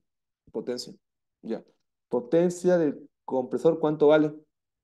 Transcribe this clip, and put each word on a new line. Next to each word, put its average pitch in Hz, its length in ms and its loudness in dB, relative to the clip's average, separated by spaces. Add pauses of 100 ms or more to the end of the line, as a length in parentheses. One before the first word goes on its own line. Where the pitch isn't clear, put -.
(520)
potencia. 123 420 -8 (480)
Ya. 107 220 -8 (440)
Potencia 175 720 0
del 151 320 -4 (140)
compresor, 131 560 -2
¿cuánto 151 260 2
vale? 151 280 4 (500)